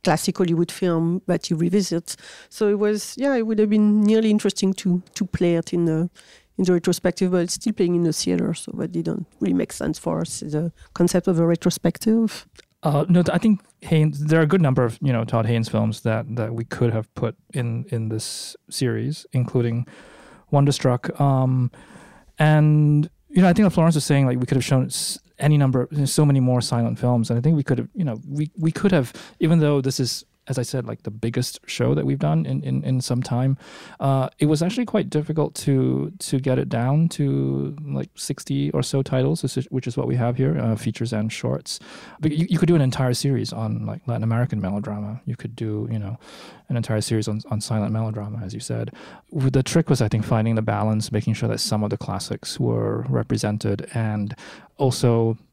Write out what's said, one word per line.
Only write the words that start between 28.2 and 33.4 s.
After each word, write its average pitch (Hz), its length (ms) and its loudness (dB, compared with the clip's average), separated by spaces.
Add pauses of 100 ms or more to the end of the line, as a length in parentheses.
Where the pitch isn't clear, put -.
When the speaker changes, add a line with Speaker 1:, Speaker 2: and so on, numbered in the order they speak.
Speaker 2:
we, 147 300 -4
we 160 160 0
could 196 200 0
have, 139 200 2 (280)
even 165 180 4
though 147 240 4
this 135 180 -2
is, - 240 -4 (240)
as 127 120 -4
I - 20 -2
said, 120 240 -6
like, 113 160 -10
the 107 80 -8
biggest 120 560 -4
show 123 280 0
that 139 120 0
we've 139 140 -2
done 160 260 0
in, 135 160 -4
in, 135 220 -4
in 131 160 0
some 123 200 -2
time, 131 380 0 (400)